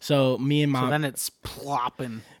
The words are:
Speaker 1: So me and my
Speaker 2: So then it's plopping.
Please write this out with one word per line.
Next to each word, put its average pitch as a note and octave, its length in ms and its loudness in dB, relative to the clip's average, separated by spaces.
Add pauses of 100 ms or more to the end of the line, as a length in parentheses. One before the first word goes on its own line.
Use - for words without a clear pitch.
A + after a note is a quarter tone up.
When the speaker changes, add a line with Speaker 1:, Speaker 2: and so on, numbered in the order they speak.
Speaker 1:
So C3 360 4
me D3 240 2
and C#3+ 100 2
my B2+ 80 2
Speaker 2:
So B2+ 100 2
then D3 140 0
it's - 240 -4
plopping. B2+ 920 -8 (180)